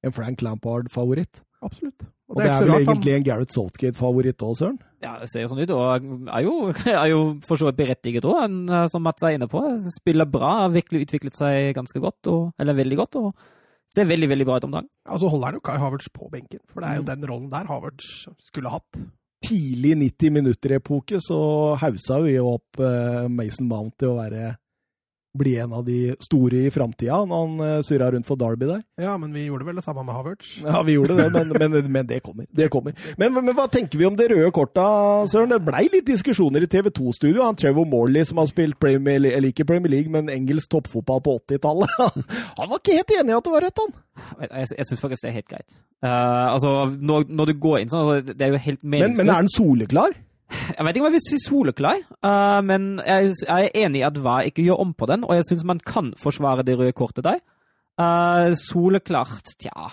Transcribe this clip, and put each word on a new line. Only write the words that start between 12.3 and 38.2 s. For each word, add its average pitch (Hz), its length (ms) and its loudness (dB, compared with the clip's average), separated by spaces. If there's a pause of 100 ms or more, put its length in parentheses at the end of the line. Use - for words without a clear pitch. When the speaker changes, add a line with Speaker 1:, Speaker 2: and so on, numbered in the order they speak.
Speaker 3:
eller 147 160 0
veldig 135 240 0
godt, - 240 -4
og 202 120 -4 (580)
ser 202 160 2
veldig, 165 220 2
veldig 139 160 -2
bra 127 100 0
ut 123 80 -2
om 139 80 -8
dagen. 160 140 -8 (180)
Speaker 2:
Ja, - 160 -8
så 185 80 0
holder 139 220 -2
han - 80 -10
jo - 20 -12
Kai 139 160 -6
Havertz 139 320 -6
på - 240 -20
benken, 131 280 -16 (120)
for 180 80 -14
det 170 80 -8
er 147 80 -6
jo 143 60 -6
Speaker 1:
Mm. 143 100 -8
Speaker 2:
den 139 160 -10
rollen 127 220 -12
der 151 180 -8
Havertz - 580 -14 (140)
skulle 127 320 -10
hatt. 156 160 -10 (560)
Speaker 1:
Tidlig 147 540 0
nitti 147 320 2
minutter-epoke, 139 880 0
så 151 560 0
hausa 135 480 -2
vi 139 140 4
jo 123 160 0
opp, - 260 -8
eh, 123 480 0
Mason 120 400 -4
Mount 110 300 -6
til 131 100 0
å 123 80 -2
være, 113 400 -8 (760)
bli 135 220 2
en 117 160 -6
av 120 140 -6
de 123 340 -2
store 127 460 4
i 139 40 2
framtida, 131 540 -2
når 175 220 -4
han, 160 140 -6
eh, 151 220 -2
surra 131 300 2
rundt 123 140 -2
for 139 100 -2
Derby 120 300 -2
der. 196 160 -4 (160)
Speaker 2:
Ja, 190 180 -4
men 156 160 -8
vi 147 160 -8
gjorde 139 160 -8
vel 175 120 -10
det 180 80 -10
samme 135 200 -10
med 127 100 -8
Havertz. 156 480 -12
Speaker 1:
Ja, 156 200 2
vi 156 100 2
gjorde 143 240 4
det, 165 160 4
men, 165 160 2 (240)
men, 143 180 0
men 131 160 -2
det 120 160 -6
kommer. - 220 -14 (100)
Det 151 160 2
kommer. 139 220 -4 (240)
Men, 226 160 2
men, 254 140 0
men 247 80 2
hva 277 180 2
tenker 214 240 -2
vi 160 80 4
om 196 100 4
det 233 160 4
røde 175 220 4
kortet, 202 800 2
Søren? 226 160 4
Det 226 160 2
ble 151 260 2
litt 370 140 4
diskusjoner 185 580 2
i 180 40 2
T 190 160 2
V 202 80 2
to-studio. 147 540 2
Han 220 120 0
Trevor 156 300 2
Morley, 131 420 4